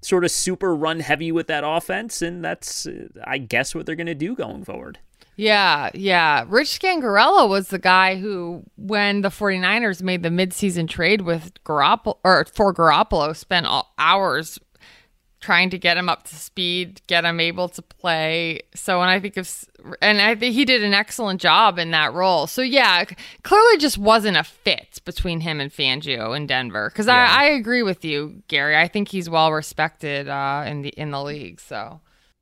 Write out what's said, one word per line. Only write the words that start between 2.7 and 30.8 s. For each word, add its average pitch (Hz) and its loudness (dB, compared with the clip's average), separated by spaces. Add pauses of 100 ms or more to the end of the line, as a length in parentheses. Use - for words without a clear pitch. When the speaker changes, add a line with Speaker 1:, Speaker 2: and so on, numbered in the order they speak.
Speaker 1:
uh, - -12 (160)
I 135 -6
guess, 123 -2
what 165 -8
they're 160 -6
gonna 170 -6
do 165 -6
going - -8
forward. - -14 (360)
Speaker 2:
Yeah, 196 2
yeah. 165 2
Rich 247 0
Scangarello 277 4
was 196 -2
the 190 -4
guy 190 4
who, 180 -8 (140)
when 202 0
the 196 -2
forty-niners 196 -2
made 185 -2
the 170 -2
midseason 175 -2
trade 175 0
with 165 -4 (120)
Garoppolo, 160 0
or 175 4
for 196 2
Garoppolo, 160 2
spent - -2
all - -4
hours 160 0 (800)
trying 180 2
to 185 -8
get 170 2
him 180 -2
up - -2
to - -18
speed, 180 -6
get 170 2
him 170 -2
able 170 -2
to 175 -16
play. 165 -4 (140)
So 180 -2
when 180 2
I 190 2
think 196 -8
of, 185 -6
s-, - -14 (360)
and 208 4
I 220 4
think 233 -2
he 262 2
did 240 2
an 202 0
excellent 202 -2
job 180 4
in 165 -4
that 151 2
role. 175 2
So 254 -4
yeah, 233 4
c-, - -10 (260)
clearly 427 6
just 285 0
wasn't 208 4
a 147 2
fit - -6
between 175 -6
him 160 -6
and 139 -8
Fangio 131 -4
in 147 -8
Denver. 120 -4
'Cause 214 -4
Speaker 1:
Yeah. 247 4
Speaker 2:
I, 269 4
I 294 4
agree 247 0
with 190 -4
you, 147 -8
Gary. 151 0
I 170 4
think 202 -4
he's 170 -8
well 160 4
respected, 151 -6
uh, 139 -4
in 143 -8